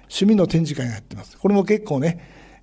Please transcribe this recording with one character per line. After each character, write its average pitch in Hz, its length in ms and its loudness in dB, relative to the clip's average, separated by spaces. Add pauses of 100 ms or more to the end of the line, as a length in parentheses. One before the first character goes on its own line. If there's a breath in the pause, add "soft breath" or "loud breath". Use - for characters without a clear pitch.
趣 - 240 -2
味 220 100 4
の 180 100 4
展 165 200 0
示 143 80 -6
会 127 120 -6
が 117 80 -6
や 104 60 -12
っ - 20 -16
て - 140 -18
ま 101 80 -16
す。 - 140 -20
こ 190 100 0
れ 202 60 2
も 196 100 2
結 214 220 -2
構 139 140 -2
ね、 170 200 -2 (420 loud breath)